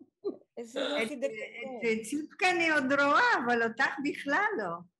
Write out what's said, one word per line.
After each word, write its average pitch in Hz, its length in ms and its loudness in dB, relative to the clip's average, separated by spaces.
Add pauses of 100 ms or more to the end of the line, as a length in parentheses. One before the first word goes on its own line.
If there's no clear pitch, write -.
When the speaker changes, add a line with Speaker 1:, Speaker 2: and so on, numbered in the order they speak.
(560)
Speaker 1:
איזה 240 240 -8
Speaker 2:
את, 285 220 -2
Speaker 1:
יופי 233 120 -4
Speaker 2:
את, 240 60 -10
Speaker 1:
דקה. 226 720 -4
Speaker 2:
את 220 100 0
צדקה 311 480 -2
אני 339 200 2
עוד 277 220 2
רואה, 302 540 4
אבל 233 160 2
אותך 226 320 0 (100)
בכלל 294 400 0 (140)
לא. 175 160 -4 (260)